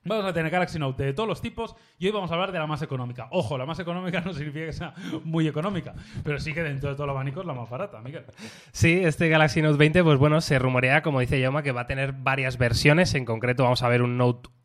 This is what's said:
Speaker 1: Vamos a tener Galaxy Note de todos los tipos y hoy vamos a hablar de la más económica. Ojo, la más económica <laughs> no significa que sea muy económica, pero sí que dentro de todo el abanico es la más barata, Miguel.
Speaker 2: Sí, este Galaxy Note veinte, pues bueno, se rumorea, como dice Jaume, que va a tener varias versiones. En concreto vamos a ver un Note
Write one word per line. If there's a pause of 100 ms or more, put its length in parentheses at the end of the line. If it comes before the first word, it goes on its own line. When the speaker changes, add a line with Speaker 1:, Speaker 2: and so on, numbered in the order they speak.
Speaker 1:
Vamos
a
tener
Galaxy
Note
de
todos
los
tipos (220)
y
hoy
vamos
a
hablar
de
la
más
económica.
Ojo,
la
más
económica
<laughs>
no
significa
que
sea (300)
muy
económica, (300)
pero
sí
que
dentro
de
todo
el
abanico
es
la
más
barata,
Miguel. (460)
Speaker 2:
Sí,
este
Galaxy
Note
veinte,
pues
bueno,
se
rumorea,
como
dice
Jaume,
que
va
a
tener
varias
versiones.
En
concreto
vamos
a
ver
un
Note (160)